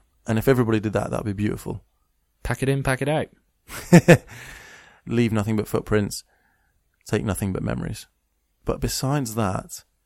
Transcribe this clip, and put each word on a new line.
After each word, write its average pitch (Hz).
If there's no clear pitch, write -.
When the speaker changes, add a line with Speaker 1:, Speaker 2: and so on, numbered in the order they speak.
Speaker 1:
And 113
if 110
everybody 120
did 104
that, 107
that'd -
be 104
beautiful. -
Speaker 2:
Pack -
it 127
in, 139
pack 131
it 135
out. 147
Speaker 1:
<laughs> 170
Leave 117
nothing 110
but 104
footprints. -
Take -
nothing 98
but -
memories. -
But -
besides 131
that, 107